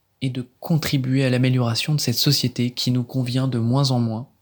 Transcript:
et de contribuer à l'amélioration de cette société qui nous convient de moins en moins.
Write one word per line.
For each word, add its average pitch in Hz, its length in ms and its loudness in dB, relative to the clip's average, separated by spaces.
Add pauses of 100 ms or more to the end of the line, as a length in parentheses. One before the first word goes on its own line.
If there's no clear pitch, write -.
(220)
et 135 80 -2
de 127 180 -8 (120)
contribuer 135 680 0
à 127 40 2
l'amélioration 127 640 2
de 143 60 0
cette 117 160 0
société 123 560 0
qui - 180 -2
nous 123 140 0
convient 131 440 -2
de 120 120 -2
moins 131 320 2
en 123 80 2
moins. 117 280 -2 (140)